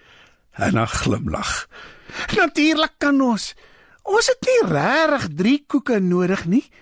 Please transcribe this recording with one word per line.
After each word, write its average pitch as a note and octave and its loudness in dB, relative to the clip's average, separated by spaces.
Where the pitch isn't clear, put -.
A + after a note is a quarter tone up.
Hannah G#2 0
glimlag. - -4
"Natuurlik D#4 2
kan C#4+ 2
ons. A#3+ -2
Ons G#4+ 2
het C5 0
nie A#4 2
regtig B3 0
drie A#3+ 0
koeke A#3+ -2
nodig F3+ 0
nie," G3 0